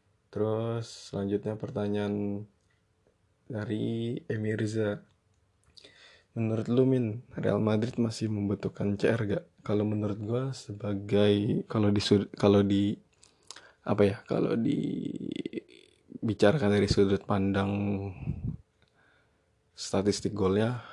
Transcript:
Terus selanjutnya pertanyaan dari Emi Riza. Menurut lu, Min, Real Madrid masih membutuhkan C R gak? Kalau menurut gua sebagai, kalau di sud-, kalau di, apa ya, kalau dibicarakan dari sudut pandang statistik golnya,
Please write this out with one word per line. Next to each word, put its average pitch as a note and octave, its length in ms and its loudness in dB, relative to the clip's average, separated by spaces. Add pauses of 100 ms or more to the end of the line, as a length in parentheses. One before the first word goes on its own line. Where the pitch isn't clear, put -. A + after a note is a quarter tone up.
(280)
Terus A2+ 800 -4
selanjutnya G2+ 480 -2
pertanyaan G#2 880 -4 (1040)
dari A2+ 800 -4
Emi G#2+ 320 -2
Riza. G#2+ 400 -2 (1400)
Menurut A2 320 -2
lu, B2+ 160 4
Min, B2 480 0
Real - 240 0
Madrid G#2+ 400 0
masih A2+ 320 -2
membutuhkan G2+ 640 -2
C - 160 0
R A2+ 160 2
gak? A2 240 -4 (160)
Kalau G#2 240 0
menurut G#2 320 -4
gua B2+ 320 -4
sebagai, G#2 1120 0
kalau G#2+ 240 2
di G#2 80 4
sud-, G#2 400 4
kalau G2+ 240 6
di, G2+ 320 2 (880)
apa G2+ 240 2
ya, G2 240 0
kalau - 240 0
dibicarakan - 2250 0
dari G2+ 80 4
sudut G2 400 4
pandang G2 480 0 (2000)
statistik G2+ 640 0
golnya, G#2 560 0